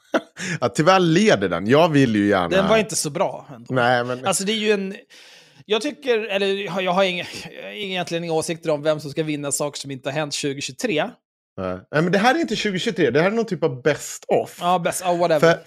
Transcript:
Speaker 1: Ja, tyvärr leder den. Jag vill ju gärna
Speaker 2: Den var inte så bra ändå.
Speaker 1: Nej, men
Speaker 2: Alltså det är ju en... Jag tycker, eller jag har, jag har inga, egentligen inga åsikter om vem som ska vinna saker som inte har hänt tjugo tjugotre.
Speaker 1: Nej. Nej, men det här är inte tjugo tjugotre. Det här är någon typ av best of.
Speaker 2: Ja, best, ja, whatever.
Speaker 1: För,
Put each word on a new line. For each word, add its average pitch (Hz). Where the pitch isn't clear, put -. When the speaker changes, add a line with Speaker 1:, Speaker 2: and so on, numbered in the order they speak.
Speaker 1:
Ja, 120
tyvärr 185
leder 165
den. 87
Jag 151
vill 135
ju 101
gärna 95
Speaker 2:
Den 190
var 220
inte 208
så -
bra 156
ändå. 120
Speaker 1:
Nej, 123
men 127
Speaker 2:
Alltså 190
det 202
är 220
ju 214
en... 196
Jag 208
tycker, 247
eller 196
jag 196
har, 190
jag 185
har 196
inga, 180
egentligen 180
inga 165
åsikter 160
om 147
vem 151
som 143
ska 160
vinna 143
saker 147
som 139
inte 139
har 135
hänt 147
tjugo 139
tjugotre. 175
Speaker 1:
Nej. 92
Nej, 151
men 175
det 202
här 247
är 339
inte 233
tjugo 190
tjugotre. 165
Det 143
här 190
är 226
någon 226
typ 170
av 135
best -
of. 113
Speaker 2:
Ja, 180
best, 170
ja, 180
whatever. 170
Speaker 1:
För, 165